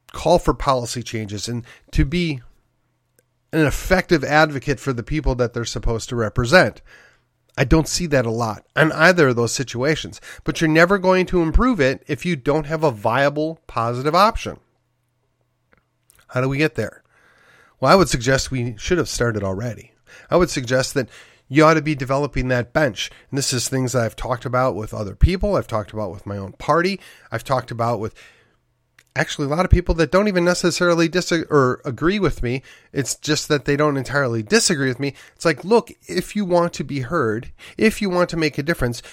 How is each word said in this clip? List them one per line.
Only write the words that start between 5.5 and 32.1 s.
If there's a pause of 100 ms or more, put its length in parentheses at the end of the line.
they're
supposed
to
represent. (760)
I
don't
see
that
a
lot
in
either
of
those
situations. (220)
But
you're
never
going
to
improve
it
if
you
don't
have
a
viable,
positive
option. (1700)
How
do
we
get
there? (800)
Well,
I
would
suggest
we
should
have
started
already. (400)
I
would
suggest
that (380)
you
ought
to
be
developing
that
bench. (180)
And
this
is
things
that
I've
talked
about
with
other
people.
I've
talked
about
with
my
own
party. (320)
I've
talked
about
with (1000)
actually
a
lot
of
people
that
don't
even
necessarily
dis-,
or
agree